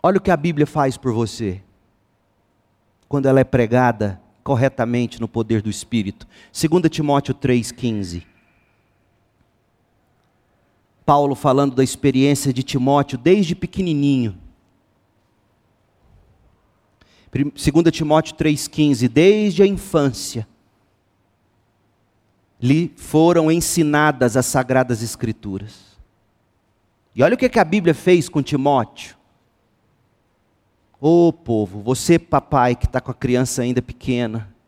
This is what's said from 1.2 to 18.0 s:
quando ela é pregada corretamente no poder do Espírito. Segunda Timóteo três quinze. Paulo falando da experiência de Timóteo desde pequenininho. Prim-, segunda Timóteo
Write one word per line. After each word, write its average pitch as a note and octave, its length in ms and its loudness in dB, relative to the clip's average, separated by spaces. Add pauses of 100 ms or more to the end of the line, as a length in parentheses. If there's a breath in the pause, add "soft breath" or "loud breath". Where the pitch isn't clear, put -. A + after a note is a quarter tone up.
quando C#3 180 -2
ela C3+ 120 4
é C3 60 4
pregada A#2 760 0 (220)
corretamente A#2+ 800 -2
no A2+ 80 -6
poder A2 340 -2
do G#2+ 80 -6
Espírito. G2+ 560 -6 (260 soft breath)
Segunda D#3+ 360 0
Timóteo C#3+ 440 -2
três B2 380 -2
quinze. G2 560 -6 (2750)
Paulo C#3+ 280 2
falando C3+ 400 0
da B2+ 80 2
experiência C3+ 680 0
de B2 100 -4
Timóteo C#3 540 -2
desde F3 380 2
pequenininho. C#3+ 840 -2 (3000 soft breath)
Prim-, C#3+ 260 -2
segunda D#3+ 340 2
Timóteo D#3 440 0